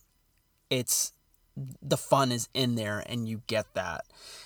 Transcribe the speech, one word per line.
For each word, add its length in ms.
it's, 440
the 420
fun 340
is 220
in 220
there, 300
and 220
you 200
get 280
that. 300